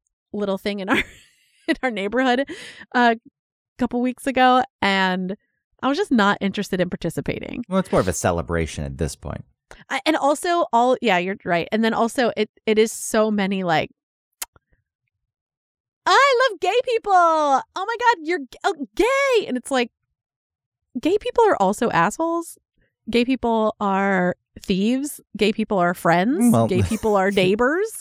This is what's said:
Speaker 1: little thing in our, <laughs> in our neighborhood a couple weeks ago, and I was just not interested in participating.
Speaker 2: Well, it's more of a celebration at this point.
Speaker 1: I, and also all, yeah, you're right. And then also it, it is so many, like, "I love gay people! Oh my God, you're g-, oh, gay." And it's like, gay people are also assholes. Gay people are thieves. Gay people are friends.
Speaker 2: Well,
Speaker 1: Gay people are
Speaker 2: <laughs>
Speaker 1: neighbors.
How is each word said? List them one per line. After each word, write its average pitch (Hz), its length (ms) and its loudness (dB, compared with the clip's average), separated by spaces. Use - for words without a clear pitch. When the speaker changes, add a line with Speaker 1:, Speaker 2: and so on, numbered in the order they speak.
Speaker 1:
little 196 240 -4
thing 202 220 -6
in 190 100 -6
our, 247 80 0
<laughs> - 680 -12
in 311 140 0
our 254 100 -2
neighborhood 240 540 0
a 240 240 4
couple 240 240 -2
weeks 247 260 -4
ago, 254 360 4
and 190 540 0
I 247 60 -2
was 285 100 0
just 403 140 -4
not 202 300 4
interested 196 400 -4
in 175 80 -2
participating. - 800 -6
Speaker 2:
Well, 190 100 0
it's - 120 -4
more 170 100 4
of 92 80 -2
a 87 40 0
celebration 85 680 -2
at 69 140 -10
this 73 180 -4
point. - 300 -12
Speaker 1:
I, - 160 -6
and 311 120 2
also 339 560 0
all, 247 280 4
yeah, 190 180 2
you're 185 260 -4
right. 175 260 -2
And 214 140 0
then 226 80 0
also 226 420 0
it, 214 140 -4
it 214 140 0
is 220 120 2
so 220 400 -2
many, 196 320 -2
like, 160 260 0
"I 508 440 4
love 381 100 -8
gay 370 140 0
people! 453 280 -2
Oh 311 480 4
my 403 240 -6
God, 480 240 2
you're 330 160 -2
g-, - 240 -16
oh, 320 320 -2
gay." 523 520 2
And 247 100 -4
it's - 140 -12
like, 247 200 0
gay 359 180 2
people 466 280 0
are - 160 2
also 196 300 0
assholes. 330 640 -2
Gay 233 160 2
people 233 540 -2
are 190 560 0
thieves. 240 580 -2
Gay 208 160 2
people 214 260 -2
are 175 140 2
friends. 220 580 2
Speaker 2:
Well, 117 160 4
Speaker 1:
Gay 185 160 0
people 214 320 0
are 190 160 2
Speaker 2:
<laughs> - 0 -
Speaker 1:
neighbors. 240 580 2